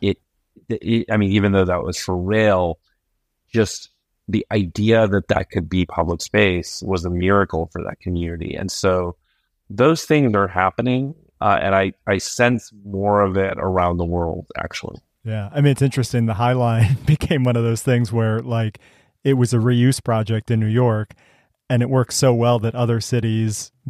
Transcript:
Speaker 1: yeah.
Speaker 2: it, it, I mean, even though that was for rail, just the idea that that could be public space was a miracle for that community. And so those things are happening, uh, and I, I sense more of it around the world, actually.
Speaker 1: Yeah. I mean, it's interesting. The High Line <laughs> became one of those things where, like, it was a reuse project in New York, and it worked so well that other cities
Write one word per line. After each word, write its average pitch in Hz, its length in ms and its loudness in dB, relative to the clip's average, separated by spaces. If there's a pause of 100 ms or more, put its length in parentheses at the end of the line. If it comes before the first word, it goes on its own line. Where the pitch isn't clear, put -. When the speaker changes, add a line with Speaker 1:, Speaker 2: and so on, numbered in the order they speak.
Speaker 1:
yeah. 98 100 0 (580)
Speaker 2:
it, 113 140 -6
it, 113 280 0
I 107 60 2
mean, 101 160 2
even 101 200 4
though 95 140 4
that 90 180 -2
was 87 140 -6
for 92 180 -4
rail, 92 640 0 (680)
just - 420 -2 (380)
the 98 220 -2
idea 107 560 2
that 98 220 0
that - 220 0
could 82 180 -6
be 90 180 0
public 85 360 -4
space 95 600 0
was 90 220 -4
a 90 60 -4
miracle 90 640 0
for 87 120 -8
that - 160 -10
community. 85 540 -6
And 95 180 -8
so 90 440 -2 (540)
those 135 340 2
things 139 300 2
are 98 140 2
happening, 123 640 -2 (260)
uh, 101 200 2
and 95 140 0
I, 95 180 2 (140)
I 101 120 0
sense 120 540 -2 (120)
more 104 360 0
of 95 160 0
it 95 220 0
around 87 400 0
the 87 60 -2
world, 85 420 -4 (100)
actually. - 420 -10 (260)
Speaker 1:
Yeah. 107 280 -6
I 147 80 -2
mean, 143 120 6
it's 131 100 0
interesting. 123 440 0
The 110 80 -2
High 120 200 0
Line 117 460 2
<laughs> - 60 -8
became 147 380 0
one 123 120 2
of 117 80 0
those 113 180 -2
things 120 300 0
where, 113 280 0
like, 113 380 -4 (460)
it 139 100 4
was 123 200 2
a 120 40 2
reuse 123 440 4
project 110 480 -2
in 113 80 2
New 110 80 0
York, 110 480 0 (540)
and 123 140 2
it 120 80 0
worked 131 220 0
so 131 220 2
well 117 260 2
that 113 140 -2
other 117 260 0
cities 110 680 -2 (200)